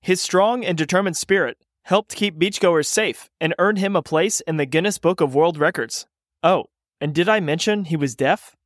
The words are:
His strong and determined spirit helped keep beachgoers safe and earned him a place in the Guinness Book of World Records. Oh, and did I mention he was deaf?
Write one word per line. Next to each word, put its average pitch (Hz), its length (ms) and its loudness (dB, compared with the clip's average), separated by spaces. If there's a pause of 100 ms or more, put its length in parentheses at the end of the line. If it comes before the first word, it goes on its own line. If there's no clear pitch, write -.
His 185 180 0
strong 214 460 0
and 175 100 -2
determined 180 400 -2
spirit 180 400 -6 (280)
helped - 300 -2
keep 202 240 -2
beachgoers 165 500 2
safe - 420 -2 (100)
and 160 180 -2
earned 196 200 2
him 196 180 0
a 160 60 0
place 165 400 0
in 160 160 -4
the 143 80 0
Guinness 165 320 0
Book 175 240 2
of 135 120 0
World 160 220 2
Records. 147 480 -2 (380)
Oh, 170 240 2 (340)
and 147 140 -4
did 170 120 2
I 214 140 2
mention 175 460 0
he 160 100 -2
was 139 180 -2
deaf? 143 400 -2 (120)